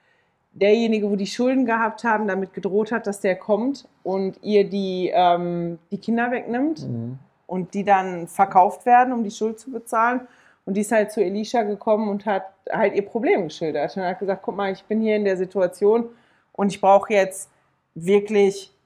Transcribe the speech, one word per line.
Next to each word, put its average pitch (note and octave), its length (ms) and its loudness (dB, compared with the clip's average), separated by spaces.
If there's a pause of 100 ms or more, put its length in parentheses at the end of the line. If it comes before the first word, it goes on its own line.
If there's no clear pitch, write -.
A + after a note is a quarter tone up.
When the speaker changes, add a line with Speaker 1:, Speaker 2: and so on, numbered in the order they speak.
(520)
Speaker 1:
derjenige, G#3+ 580 2
wo G#3 60 0
die G3 100 -4
Schulden B3+ 400 0
gehabt A3+ 380 -2
haben, G#3+ 240 0
damit F#3+ 260 -4
gedroht G3+ 380 -2
hat, A3+ 140 -4
dass G3 140 -6
der F#3 160 0
kommt A3+ 500 -2 (180)
und F#3+ 380 -4
ihr G3+ 280 2
die, F#3 420 -2
ähm, F3 640 2 (120)
die G3 80 -6
Kinder A#3 320 -2
wegnimmt B3+ 580 -4
Speaker 2:
Mhm. A#2+ 300 -8 (280)
Speaker 1:
und F3+ 280 -6
die G3+ 100 -4
dann F#3 420 0
verkauft G3 600 2
werden, B3 260 6
um A#3 120 -2
die G3+ 60 -8
Schuld A3 300 -4
zu - 100 -18
bezahlen. A#3+ 560 -2 (380)
Und G3 100 -4
die G3+ 60 -2
ist G#3 120 -2
halt G#3+ 200 2
zu A3 100 0
Elisha G#3+ 400 -2
gekommen G#3+ 460 -2
und G3+ 180 -4
hat F#3+ 180 -2 (260)
halt - 240 0
ihr G3 100 0
Problem A#3+ 400 0
geschildert D#3 520 -4
und G3 60 -4
hat F#3 160 -4
gesagt, F#3+ 240 -4
„Guck F#3 140 -8
mal, G3 160 -4
ich F#3 140 -12
bin G#3+ 160 -2
hier A3 120 2
in G#3+ 100 0
der F#3+ 120 0
Situation G3+ 720 0 (460)
und G3 180 0
ich - 80 -10
brauche G3 320 6
jetzt F#3+ 380 0 (440)
wirklich G3+ 760 2 (140)